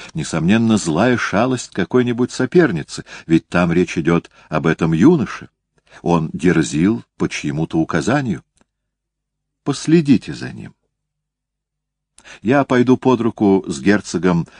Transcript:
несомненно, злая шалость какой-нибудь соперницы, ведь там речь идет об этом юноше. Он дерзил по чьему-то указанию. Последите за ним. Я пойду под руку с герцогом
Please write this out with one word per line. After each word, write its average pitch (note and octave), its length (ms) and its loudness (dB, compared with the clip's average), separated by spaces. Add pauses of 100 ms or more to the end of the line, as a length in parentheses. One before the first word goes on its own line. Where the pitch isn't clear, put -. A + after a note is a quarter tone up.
(140)
несомненно, G2 640 0
злая G2 400 0
шалость A#2+ 540 -4
какой-нибудь A#2+ 600 -2
соперницы, C3 720 0 (220)
ведь E2 220 0
там F2 240 0
речь F2 260 0
идет E2+ 320 0 (180)
об D#2 200 -4
этом D#2+ 260 0
юноше. A#2 560 2 (540)
Он D#2+ 300 0
дерзил F2 680 0 (140)
по E2+ 100 -4
чьему-то D2+ 520 -6
указанию. F2+ 640 -2 (1200)
Последите C#3+ 720 0
за - 180 -12
ним. - 220 -18 (1700)
Я C3+ 200 2
пойду B2 320 4
под B2 260 0
руку G#2 440 2
с C#2+ 160 -8
герцогом F2+ 680 0 (120)